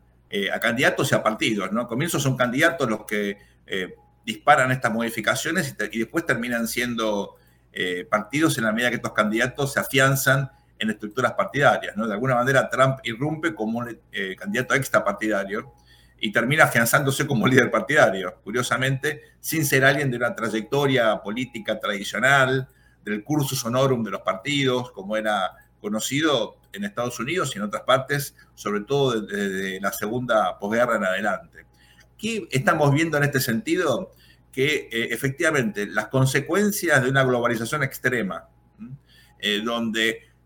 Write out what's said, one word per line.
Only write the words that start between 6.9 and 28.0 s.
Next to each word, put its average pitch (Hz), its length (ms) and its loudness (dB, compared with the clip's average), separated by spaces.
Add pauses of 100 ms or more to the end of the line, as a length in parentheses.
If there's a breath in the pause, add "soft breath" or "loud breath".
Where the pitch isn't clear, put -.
eh, 90 360 -4
partidos 135 480 0
en 113 60 -2
la 110 80 2
medida 120 180 2
que 117 60 -2
estos 113 160 -4
candidatos 120 640 0
se - 80 0
afianzan 135 680 2 (300 soft breath)
en 110 100 -2
estructuras 107 440 -2
partidarias, 101 640 2
¿no? 110 100 -2
De 107 60 -2
alguna 123 220 0
manera 127 340 2
Trump 131 340 2
irrumpe 151 500 -4
como 113 260 -4
un, 117 200 -8 (120)
eh, 95 260 -6
candidato 117 360 -2
extrapartidario 104 1000 -2 (440 soft breath)
y 110 140 -4
termina 127 320 4
afianzándose 135 640 2
como 135 180 2
líder 123 240 6
partidario, 110 720 2
curiosamente, 127 800 -2 (200 loud breath)
sin 160 240 -2
ser 135 180 2
alguien 139 280 4
de 117 40 -2
una 120 180 -2
trayectoria 113 880 2
política 110 560 -6
tradicional, 127 920 0 (340 soft breath)
del 104 200 -4
cursus 139 420 -2
honorum 127 360 2
de 104 100 -4
los 95 100 -6
partidos, 127 720 -2
como 101 260 -6
era 107 340 0 (300 soft breath)
conocido 117 760 -2 (160)
en 101 140 -8
Estados 120 340 -6
Unidos 135 340 -2
y - 40 -10
en 101 80 -4
otras 107 160 -6
partes, 139 540 0 (180 soft breath)